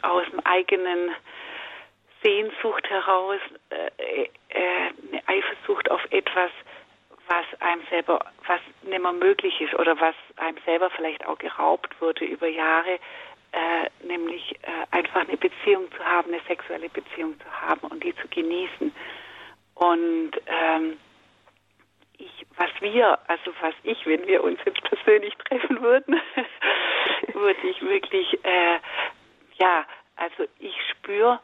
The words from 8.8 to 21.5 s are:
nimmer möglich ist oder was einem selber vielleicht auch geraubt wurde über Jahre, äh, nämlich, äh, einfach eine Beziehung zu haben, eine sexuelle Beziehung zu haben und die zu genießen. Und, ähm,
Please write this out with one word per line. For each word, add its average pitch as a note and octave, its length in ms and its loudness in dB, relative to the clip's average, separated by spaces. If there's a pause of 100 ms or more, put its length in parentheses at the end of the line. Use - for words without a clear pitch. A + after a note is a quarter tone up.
nimmer F3+ 300 -2
möglich F#3 480 4
ist D3+ 140 -4
oder E3 240 4
was D#3+ 160 4 (220)
einem D#3+ 280 -6
selber F3 240 2
vielleicht D#3+ 380 -6
auch D#3 100 -4
geraubt - 640 0
wurde E3 240 0
über E3 220 -4
Jahre, D#3+ 520 2 (520)
äh, E3 540 -2
nämlich, F3 580 -6
äh, E3 220 -6 (100)
einfach F3 320 0
eine - 100 -2
Beziehung F#3 540 2
zu - 120 -12
haben, F3 300 2
eine E3+ 140 -4
sexuelle E3+ 420 -6
Beziehung D#3+ 500 -8
zu - 220 -12
haben D#3+ 200 -2
und E3 220 -12
die F4 120 -4
zu - 120 -12
genießen. E4+ 680 -4 (840)
Und, E3+ 560 2 (160)
ähm, D#3+ 500 0 (1200)